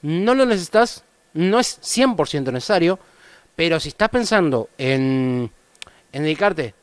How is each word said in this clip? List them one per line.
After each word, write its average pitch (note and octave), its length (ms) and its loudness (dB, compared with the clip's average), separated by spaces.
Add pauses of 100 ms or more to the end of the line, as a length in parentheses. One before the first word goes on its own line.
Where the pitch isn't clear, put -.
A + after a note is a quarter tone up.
No F3 320 0
lo C4+ 120 4
necesitas, G#3+ 580 0 (300)
no F#3+ 260 2
es - 220 -2
cien B3 340 0
por D#3 140 -2
ciento C3+ 240 -4
necesario, E3+ 440 0 (560)
pero E3 280 0
si D3+ 80 -10
estás G#3+ 180 -2
pensando F#3 720 0
en, C3 720 0 (640)
en C#3 100 -6
dedicarte D#3 600 -2